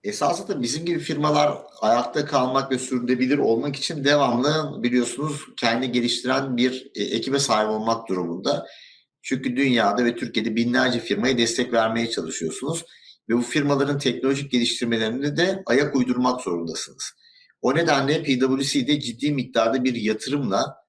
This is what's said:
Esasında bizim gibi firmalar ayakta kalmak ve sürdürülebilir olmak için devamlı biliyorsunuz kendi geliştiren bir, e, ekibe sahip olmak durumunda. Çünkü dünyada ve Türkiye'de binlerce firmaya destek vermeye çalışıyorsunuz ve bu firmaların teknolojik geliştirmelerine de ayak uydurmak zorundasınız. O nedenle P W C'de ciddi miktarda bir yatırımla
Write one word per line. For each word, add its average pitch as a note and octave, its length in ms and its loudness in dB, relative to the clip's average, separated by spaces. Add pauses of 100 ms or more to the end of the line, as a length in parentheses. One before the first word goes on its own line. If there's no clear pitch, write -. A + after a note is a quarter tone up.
Esasında F3 580 -2
bizim C#3 220 -4
gibi E3+ 140 -2
firmalar D3 600 2 (220)
ayakta B2 460 2
kalmak C3 440 0
ve B2+ 80 2
sürdürülebilir B2+ 600 0
olmak C3 380 2
için D3+ 280 -6
devamlı C#3+ 800 2
biliyorsunuz B2 580 0 (160)
kendi A#2+ 360 -2
geliştiren B2 640 0
bir, B2+ 380 -2
e, G#2 80 -4
ekibe C3 360 -2
sahip G#2+ 320 2
olmak A2+ 380 -2
durumunda. F2+ 580 -2 (560)
Çünkü B2+ 340 -4
dünyada A#2+ 480 2
ve A#2 120 2
Türkiye'de A2 400 -4
binlerce A#2+ 420 0
firmaya A#2 400 0
destek A#2 340 0
vermeye A2+ 380 2
çalışıyorsunuz E2 760 -6 (440)
ve A2+ 60 4
bu A#2+ 80 4
firmaların C#3+ 560 2
teknolojik C3+ 540 0
geliştirmelerine A#2 840 0
de F3+ 300 2
ayak C#3 300 2
uydurmak B2 440 2
zorundasınız. E2 720 -6 (480)
O B2+ 140 2
nedenle D#3 480 2
P C#3 160 0
W C3 260 2
C'de C#3+ 360 0
ciddi A#2+ 320 -4
miktarda B2 520 0
bir B2+ 100 2
yatırımla A#2 840 -2 (120)